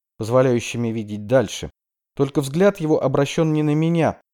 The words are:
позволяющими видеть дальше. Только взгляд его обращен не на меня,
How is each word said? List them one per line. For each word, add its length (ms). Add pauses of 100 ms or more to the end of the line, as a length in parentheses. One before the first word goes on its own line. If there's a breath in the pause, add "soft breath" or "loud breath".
(160)
позволяющими 720
видеть 380
дальше. 440 (460)
Только 240
взгляд 400
его 220
обращен 500
не 100
на 120
меня, 460 (140)